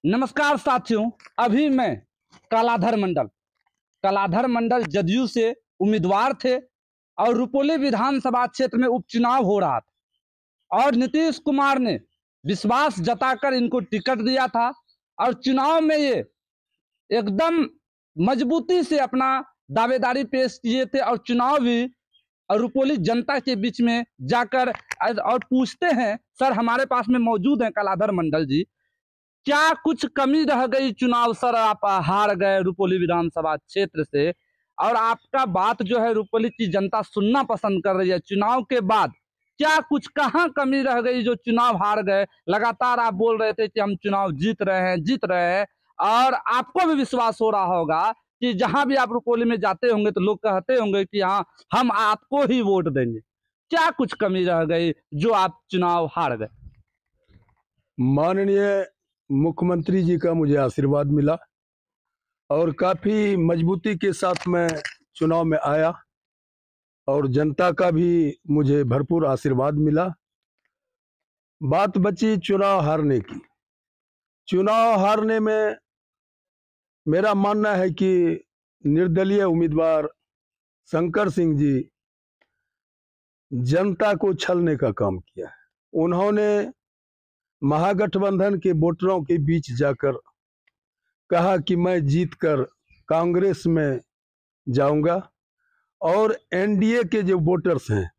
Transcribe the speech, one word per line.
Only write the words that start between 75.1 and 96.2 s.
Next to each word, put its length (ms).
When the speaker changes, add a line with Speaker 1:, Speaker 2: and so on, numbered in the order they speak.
Speaker 2:
में 360
मेरा 260
मानना 400
है 160
कि 540
निर्दलीय 580
उम्मीदवार 640
शंकर 440
सिंह 280
जी 300
जनता 640
को 200
छलने 420
का 140
काम 280
किया 280
है। 80
उन्होंने 760
महागठबंधन 920
के 140
वोटरों 500
के 160
बीच 340
जाकर 400
कहा 260
कि 200
मैं 300
जीतकर 560
कांग्रेस 580
में 340
जाऊंगा 640
और 360